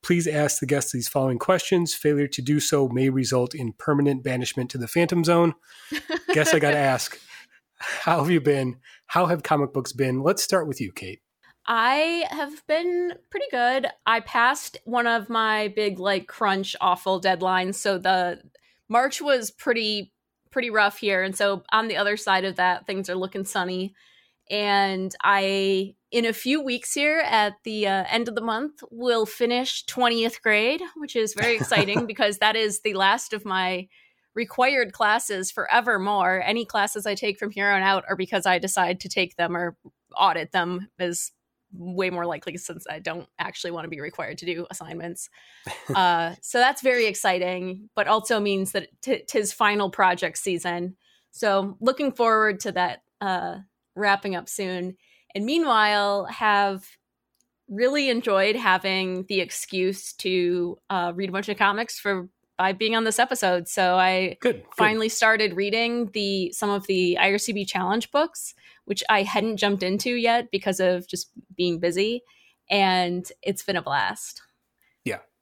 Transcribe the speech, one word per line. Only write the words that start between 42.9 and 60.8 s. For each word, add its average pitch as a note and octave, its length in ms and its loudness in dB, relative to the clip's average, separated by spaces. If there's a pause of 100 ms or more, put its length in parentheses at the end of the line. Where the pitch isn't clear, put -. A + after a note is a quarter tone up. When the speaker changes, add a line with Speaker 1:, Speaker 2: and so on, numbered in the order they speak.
Speaker 2:
don't E3 280 -8 (120)
actually E3+ 320 -8
wanna E3 180 -10
be D#3 100 -10
required D3 380 -10
to F3 80 -14
do E3+ 240 -6
assignments. E3+ 600 -12 (360)
Speaker 1:
<laughs> - 280 -10
Speaker 2:
Uh, F3 480 2
so - 180 -2
that's C4+ 220 2
very B3 260 2
exciting, F#3 880 -2
but G#3 120 0
also A3 320 2
means G3 340 -2
that F#3+ 160 -4 (120)
t-, - 260 -4
'tis G#3+ 240 -2
final G#3 380 2
project F3+ 480 0
season. F3 580 -4 (360)
So G3 500 0
looking C4+ 320 0
forward A3 480 2
to G#3 120 -6
that, F3+ 280 -2 (180)
uh, F3+ 380 -4 (380)
wrapping G3 400 0
up E3+ 120 -8
soon. F#3 480 -6 (380)
And G3+ 140 -4
meanwhile, G#3 800 2
have G3+ 600 0 (840)
really C4 420 2
enjoyed G#3+ 460 2
having F#3 720 0
the F#3+ 140 0
excuse F#3+ 720 -4
to, F3+ 640 -2 (120)